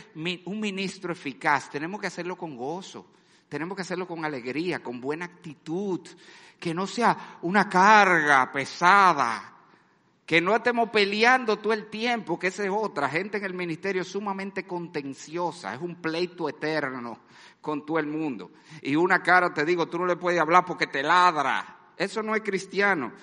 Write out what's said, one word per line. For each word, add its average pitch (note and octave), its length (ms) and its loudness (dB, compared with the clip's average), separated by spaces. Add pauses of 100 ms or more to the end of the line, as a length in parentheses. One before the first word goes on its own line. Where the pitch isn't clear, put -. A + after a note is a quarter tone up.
(160)
mi-, E3 300 -6
un G#3 140 -8
ministro F#3+ 540 -6
eficaz, D3 560 -2
tenemos E3+ 320 -8
que G3 60 -6
hacerlo F3 300 -8
con D#3+ 200 -12
gozo, C3 480 -10 (420)
tenemos D#3+ 280 -8
que F#3+ 80 -8
hacerlo F3+ 220 -6
con E3+ 200 -8
alegría, C#3 580 -4
con B2 160 -10
buena D3+ 260 -6
actitud, E3+ 760 -8 (580)
que E3 140 -6
no F3+ 120 -4
sea - 580 0
una G3 260 2
carga F3+ 800 8
pesada, C#3+ 1080 4 (720)
que E3 120 4
no F#3+ 140 2
estemos A#3 360 0
peleando A3 640 2
todo G#3 160 -2
el G#3+ 140 -6
tiempo, A3 500 -4
que F3+ 120 -2
esa G3+ 140 -8
es G3 80 -2
otra. D#3 380 -2
Gente G3 300 -4
en G#3 60 -8
el F#3 100 -8
ministerio F3+ 480 -4
sumamente G3 600 -8
contenciosa, E3 1120 -8
es - 80 -10
un F3 140 -10
pleito E3+ 520 -6
eterno C3+ 720 -6 (380)
con D3 240 -6
todo D#3+ 140 -2
el D#3 80 0
mundo. D3 460 -8 (320)
Y C#3 120 -2
una F3 280 2
cara, F3+ 280 4
te D3 140 -2
digo, E3+ 220 0
tú F3 100 -8
no F3 80 -4
le F3 120 0
puedes F3 220 0
hablar E3 260 6
porque D#3 200 -4
te C#3 160 -4
ladra. D3+ 960 2
Eso G3+ 240 -4
no G#3+ 140 -4
es G#3+ 80 -2
cristiano. F#3+ 680 -2 (120)